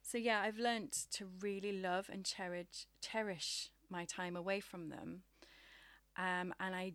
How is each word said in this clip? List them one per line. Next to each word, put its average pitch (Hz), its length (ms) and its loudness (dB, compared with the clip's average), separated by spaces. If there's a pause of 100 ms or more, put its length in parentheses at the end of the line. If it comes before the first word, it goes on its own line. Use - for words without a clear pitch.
So - 160 -2
yeah, 226 240 6
I've 214 160 2
learnt 233 560 2
to 202 120 -4 (140)
really 202 320 0
love 190 400 2
and 190 140 -4
cherish, 175 640 -2 (140)
cherish - 680 0 (180)
my 175 160 -2
time 175 300 -2
away 190 240 2
from 175 300 -8
them. 175 340 -8 (960)
Um, 185 420 2
and 185 160 0
I 185 200 -2